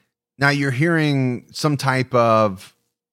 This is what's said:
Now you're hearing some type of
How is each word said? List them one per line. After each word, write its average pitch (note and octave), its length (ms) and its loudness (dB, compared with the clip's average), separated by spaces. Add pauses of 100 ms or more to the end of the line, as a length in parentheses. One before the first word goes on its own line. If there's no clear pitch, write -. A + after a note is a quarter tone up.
(380)
Now C#3 120 0
you're C#3+ 220 -2
hearing C#3 800 0
some D3+ 240 -2
type C3 400 -2
of A2 580 2 (400)